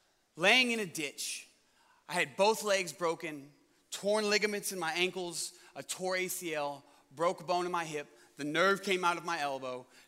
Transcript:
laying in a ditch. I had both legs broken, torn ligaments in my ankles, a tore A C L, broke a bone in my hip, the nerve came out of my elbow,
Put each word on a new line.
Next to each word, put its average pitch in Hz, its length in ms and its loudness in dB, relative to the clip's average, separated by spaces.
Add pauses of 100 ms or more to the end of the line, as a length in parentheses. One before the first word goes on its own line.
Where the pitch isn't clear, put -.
(360)
laying 233 360 6
in 226 80 0
a 208 80 -2
ditch. - 600 -8 (640)
I 147 40 -8
had 156 220 0
both 208 280 4
legs 190 280 0
broken, 156 580 -4 (420)
torn 208 400 0
ligaments 208 400 0
in 190 80 -6
my 160 140 -2
ankles, 175 580 -2 (240)
a 139 80 -10
tore 185 340 -4
A 185 100 -2
C 170 280 -6
L, 143 280 -4 (320)
broke 170 240 0
a 170 40 -14
bone 175 240 0
in 180 40 -6
my 170 140 -2
hip, 147 220 -6 (300)
the 143 80 -6
nerve 185 360 4
came 185 240 2
out 175 120 2
of 165 80 -10
my 170 140 -2
elbow, 131 460 -4 (220)